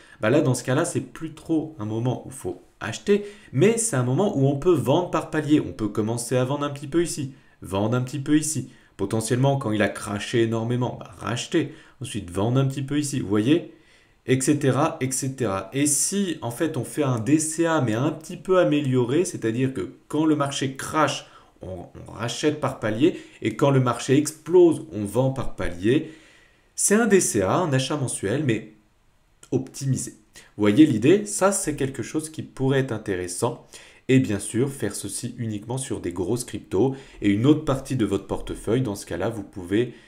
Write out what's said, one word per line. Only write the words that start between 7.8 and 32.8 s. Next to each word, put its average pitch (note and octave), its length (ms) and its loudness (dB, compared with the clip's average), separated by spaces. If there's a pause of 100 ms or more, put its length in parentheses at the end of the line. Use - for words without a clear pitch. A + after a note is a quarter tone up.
un B2 60 0
petit C3 180 -6
peu C#3+ 180 2
ici, D3+ 340 -4 (260)
potentiellement, B2 600 0
quand A#2+ 140 -4
il G#2 120 2
a G2+ 60 2
craché G#2 540 -2
énormément, A2+ 560 -2
bah, - 180 -18
racheter, - 560 -2 (280)
ensuite F2 300 -10
vendre A2 280 2
un C3+ 60 4
petit C3 180 -4
peu C#3 140 -4
ici, C#3+ 220 -2
vous G2 80 -6
voyez, G#2+ 480 2 (500)
et C3 160 2
cetera, C#3+ 600 2
et C3 100 -2
cetera. A2 600 -4
Et C#3+ 140 0
si, F#3+ 560 0
en A#2 100 -4
fait, D#3 260 -2
on A#2+ 60 -2
fait - 200 -4
un B2+ 160 0
D C3 180 4
C E3 300 0
A, D#3+ 140 2
mais A2+ 120 0
un C3+ 180 0
petit E3 260 -10
peu F#3 200 2
amélioré, C#3+ 640 2
c'est-à-dire C3 480 -2
que F#2 220 -8 (140)
quand D3+ 180 0
le D#3 100 4
marché C#3 400 -2
crache, - 520 -2 (340)
on, F#2 240 -12 (220)
on - 40 -16
rachète D3 480 -2
par B2+ 220 -4
palier, A#2 360 2 (240)
et A2 140 -2
quand C#3 160 4
le C3+ 80 6
marché B2 380 2
explose, D#3 760 4
on G#2 140 -4
vend B2 260 0
par A#2 240 -4
palier, F#2 560 0 (640)
c'est - 200 2
un A3+ 120 4
D G3 140 6
C - 200 0
A, G2 140 2
un E3 160 0
achat C3 240 0
mensuel, B2+ 480 -2
mais A2+ 300 -2 (800)
optimisé. C3 640 -2 (420)
Vous G#2 40 -4
voyez G#2+ 240 8
l'idée ? C#3+ 400 4
Ça, G3 260 2
c'est D3+ 240 -4
quelque C3+ 280 -4
chose D#3 260 -6
qui - 140 -10
pourrait C3+ 360 0
être C3 120 0